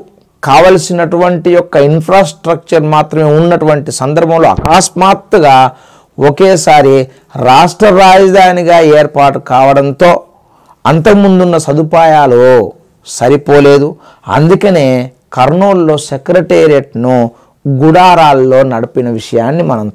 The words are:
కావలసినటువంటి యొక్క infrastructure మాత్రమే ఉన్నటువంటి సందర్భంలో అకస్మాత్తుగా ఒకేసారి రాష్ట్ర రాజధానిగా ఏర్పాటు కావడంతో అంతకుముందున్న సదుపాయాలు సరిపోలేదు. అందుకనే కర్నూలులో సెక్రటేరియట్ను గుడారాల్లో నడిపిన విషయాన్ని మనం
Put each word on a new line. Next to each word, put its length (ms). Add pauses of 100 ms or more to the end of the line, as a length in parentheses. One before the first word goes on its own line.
(420)
కావలసినటువంటి 1120
యొక్క 200 (140)
infrastructure 920 (100)
మాత్రమే 340 (100)
ఉన్నటువంటి 520 (100)
సందర్భంలో 540
అకస్మాత్తుగా 1000 (640)
ఒకేసారి 760 (520)
రాష్ట్ర 380 (160)
రాజధానిగా 760 (200)
ఏర్పాటు 400 (140)
కావడంతో 580 (800)
అంతకుముందున్న 680
సదుపాయాలు 840 (640)
సరిపోలేదు. 840 (480)
అందుకనే 500 (500)
కర్నూలులో 600 (140)
సెక్రటేరియట్ను 1040 (680)
గుడారాల్లో 800 (120)
నడిపిన 360 (100)
విషయాన్ని 520
మనం 240